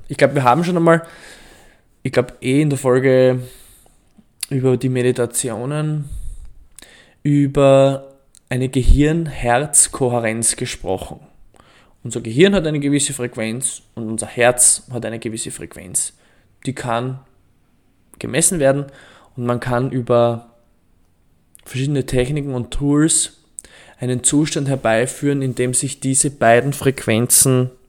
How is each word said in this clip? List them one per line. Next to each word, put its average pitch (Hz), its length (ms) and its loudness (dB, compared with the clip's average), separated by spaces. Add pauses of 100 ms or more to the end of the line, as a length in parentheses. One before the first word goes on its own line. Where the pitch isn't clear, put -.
Ich - 100 -10
glaub, 139 180 4
wir 135 80 0
haben 127 200 6
schon 180 140 0
einmal, 165 260 4 (1000)
ich 131 80 -4
glaub, - 300 -2
eh 131 200 0
in 151 80 0
der 135 100 -2
Folge 131 600 4 (1080)
über 127 280 0
die 127 120 -2
Meditationen, 127 1200 -4 (1120)
über 139 920 4 (360)
eine 127 200 -4
Gehirn-Herz-Kohärenz 131 1900 2
gesprochen. - 680 -8 (800)
Unser 120 180 -8
Gehirn 147 320 2
hat 160 140 0
eine 151 120 -2
gewisse 143 340 -2
Frequenz 120 680 -8 (140)
und 117 120 -8
unser 110 200 -6
Herz - 640 2
hat 117 140 -8
eine 113 140 -10
gewisse 110 320 -10
Frequenz. - 640 -10 (520)
Die 127 80 -6
kann 127 460 -6 (1000)
gemessen 151 400 -2
werden 139 260 2 (500)
und 123 100 -6
man 120 140 -2
kann 123 300 -2
über 120 640 0 (1120)
verschiedene 135 420 -4
Techniken 139 480 -2
und 120 180 -6
Tools 147 720 0 (600)
einen 123 200 -2
Zustand 147 440 0
herbeiführen, 135 760 0
in 131 140 -2
dem 123 180 -2
sich - 280 -4
diese 135 280 0
beiden 123 440 4
Frequenzen 127 1000 0 (180)